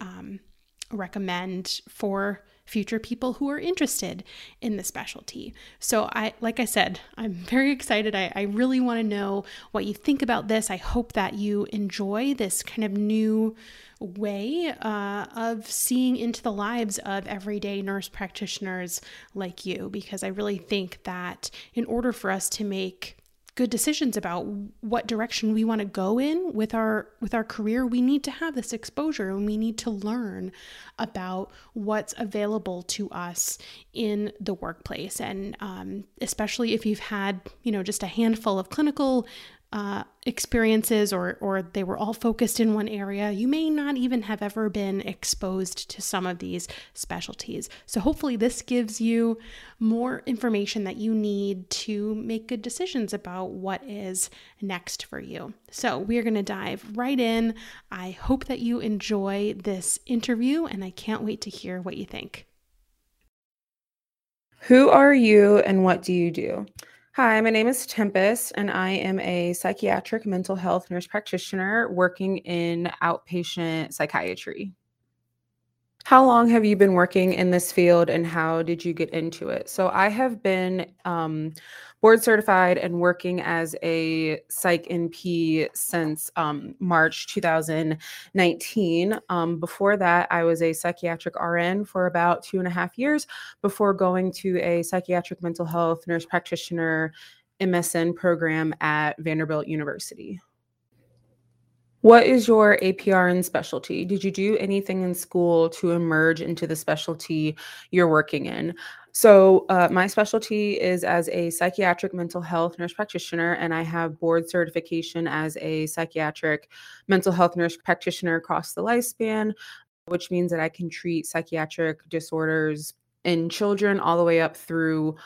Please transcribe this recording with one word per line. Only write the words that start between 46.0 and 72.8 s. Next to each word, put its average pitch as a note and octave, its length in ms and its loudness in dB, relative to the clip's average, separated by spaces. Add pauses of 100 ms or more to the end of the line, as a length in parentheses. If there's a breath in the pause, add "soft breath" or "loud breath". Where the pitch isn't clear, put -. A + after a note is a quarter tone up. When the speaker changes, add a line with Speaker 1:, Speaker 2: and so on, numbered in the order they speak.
Speaker 1:
some F#3 260 -4
of F3+ 120 -4
these F3+ 280 -8 (280 loud breath)
specialties. - 720 -10 (160 loud breath)
So - 160 -4
hopefully C4+ 360 -2
this A#3 260 0
gives A#3 360 -2
you A3+ 400 0 (400 loud breath)
more A#3 460 0
information G#3+ 600 -2
that F#3+ 120 -6
you A3 160 -2
need G3+ 560 -2
to G#3+ 460 -4
make A3 340 -6
good A3+ 140 -6
decisions B3 500 -6
about F#3 380 -8
what F#3+ 340 -6
is G3+ 460 -6 (320 loud breath)
next F#3+ 420 -8
for - 160 -14
you. - 320 -14 (180)
So - 280 -4
we G#3+ 180 -2
are A#3+ 60 0
gonna A3 200 0
dive G3+ 400 -8 (140)
right B3+ 240 -2
in. A3+ 340 2 (380 loud breath)
I F#3 200 -10
hope C4 340 -2
that C4+ 140 -6
you A#3+ 200 -2
enjoy G3+ 840 -2
this F#3+ 440 -4
interview, B3 580 0
and G3 180 -6
I F#3+ 100 -10
can't - 320 -6
wait A3 180 -6
to G#3 80 -10
hear F#3 320 -10
what F3 160 -10
you G3 80 -10
think. - 400 -14 (2250)
Speaker 2:
Who B3+ 280 10
are C#4 240 10
you G#3 460 8
and F#3+ 260 4
what F3+ 160 4
do F3+ 140 -2
you E3+ 160 2
do? - 340 -4 (500 loud breath)
Hi, A3 260 4
my A3+ 100 4
name A3 160 4
is B3+ 180 0
Tempest, G#3 680 0
and G3+ 160 -2
I F#3 200 0
am F#3+ 280 0
a F3 340 -2
psychiatric G3 720 -2
mental F#3+ 300 -2
health F3+ 340 -2
nurse F3+ 200 -6
practitioner G3+ 800 -4
working F3+ 480 0
in E3+ 540 -2 (100)